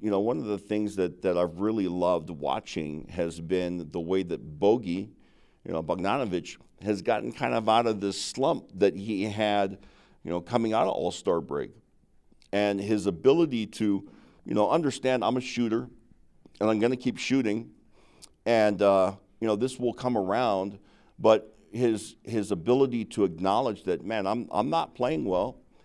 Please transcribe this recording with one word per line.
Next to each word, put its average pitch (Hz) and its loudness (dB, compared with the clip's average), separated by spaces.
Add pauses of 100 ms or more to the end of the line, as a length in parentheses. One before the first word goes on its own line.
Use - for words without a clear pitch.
you 104 0
know, 98 2
one 117 0
of 151 -6
the 104 -2
things 104 -2
that, 90 -2
that 90 2
I've 85 0
really 104 0
loved 87 0
watching 76 -6
has 85 -4
been 87 -2
the 90 -4
way 92 0
that 78 -8
Bogey, 101 2 (540)
you 90 -8
know, 82 -2
Bogdanovic, 90 -2 (240)
has 101 0
gotten 113 -2
kind 123 -2
of 113 -2
out 117 6
of 107 0
this 98 -2
slump 135 -2
that 95 4
he 101 -4
had, 104 0 (440)
you 80 -10
know, 87 -2
coming 113 0
out 120 2
of - -2
All-Star 87 -2
break. 71 -6 (840)
And 101 0
his 101 0
ability 120 2
to, 101 -2 (380)
you - -4
know, 104 4
understand, 131 0
"I'm 120 2
a - -2
shooter, 120 -2 (720)
and 104 2
I'm 110 2
gonna 120 2
keep 123 -2
shooting, 117 -2 (720)
and, 107 4
uh, 98 6 (260)
you 113 -4
know, 107 2
this 127 -4
will 123 -2
come 123 -2
around," 101 0 (400)
but - 4 (140)
his, 113 0
his 104 -4
ability 117 2
to - 0
acknowledge 95 0
that, 87 -2
"Man, 101 -2
I'm, 110 -2
I'm 107 0
not 160 -2
playing 139 -2
well, 101 -2 (280)